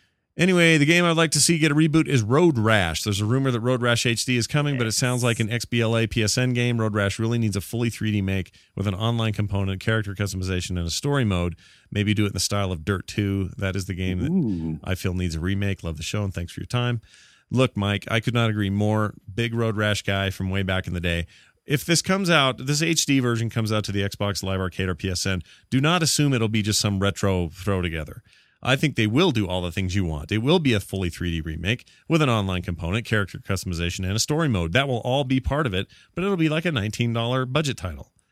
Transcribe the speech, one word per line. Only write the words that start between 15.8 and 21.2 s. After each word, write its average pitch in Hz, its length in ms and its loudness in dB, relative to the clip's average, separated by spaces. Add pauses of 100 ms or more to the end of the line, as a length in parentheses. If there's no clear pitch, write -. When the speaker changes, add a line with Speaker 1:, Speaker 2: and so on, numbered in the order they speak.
Speaker 1:
Love 82 140 -6
the 78 80 -10
show, 104 180 -4
and 95 100 -4
thanks 87 200 -8
for - 80 -12
your 95 60 -10
time. 123 340 -2 (500)
Look, 123 260 2
Mike, 101 320 0
I 113 120 0
could 117 140 -2
not 117 140 2
agree 104 220 0
more. 107 440 0 (200)
Big 117 200 -2
Road 113 220 0
Rash 104 260 0
guy 98 280 -2
from 95 200 -4
way 98 120 0
back 92 240 -2
in 87 80 -6
the 87 60 -4
day. 85 260 -2 (400)